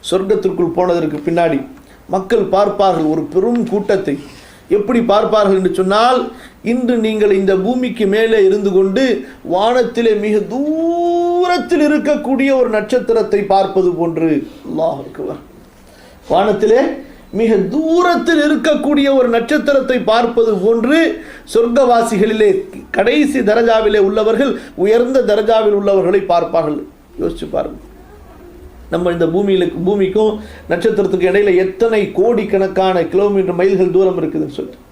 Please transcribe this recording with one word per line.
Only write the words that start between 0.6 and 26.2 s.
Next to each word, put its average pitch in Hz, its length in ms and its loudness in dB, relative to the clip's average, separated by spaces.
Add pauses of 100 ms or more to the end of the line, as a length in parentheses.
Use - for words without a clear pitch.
போனதற்கு 170 560 -2
பின்னாடி 165 360 0 (400)
மக்கள் 190 320 -2
பார்ப்பார்கள் 190 640 0
ஒரு 156 180 0
பெரும் 214 480 -2
கூட்டத்தை. 196 500 -2 (500)
எப்படி 208 320 0
பார்ப்பார்கள் 202 540 2
என்று 185 180 0
சொன்னால், 220 580 0 (320)
இன்று 240 340 0
நீங்கள் 214 380 0
இந்த 196 200 2
பூமிக்கு 226 520 -2
மேலே 220 380 2
இருந்து 196 260 0
கொண்டு 190 560 0 (160)
வானத்திலே 226 720 0
மிக 208 260 0
தூரத்தில் 339 1500 -2
இருக்கக்கூடிய 269 680 0
ஒரு 233 100 2
நட்சத்திரத்தை 214 720 0
பார்ப்பது 190 480 2
போன்று. 160 560 -2 (200)
அல்லாஹ் 160 300 -4
அக்பர். - 440 -12 (880)
வானத்திலே 214 520 2 (500)
மிக 220 240 2
தூரத்தில் 320 880 0
இருக்கக்கூடிய 294 760 0
ஒரு 247 100 2
நட்சத்திரத்தை 254 720 0
பார்ப்பது 226 540 0
போன்று 233 720 0 (300)
சொர்க்கவாசிகளிலே 233 1000 2 (400)
கடைசி 277 480 0
தரஜாவிலே 220 580 2
உள்ளவர்கள் 214 640 0 (160)
உயர்ந்த 240 460 2
தரஜாவில் 214 500 2
உள்ளவர்களை 196 480 2
பார்ப்பார்கள். 165 640 -2 (380)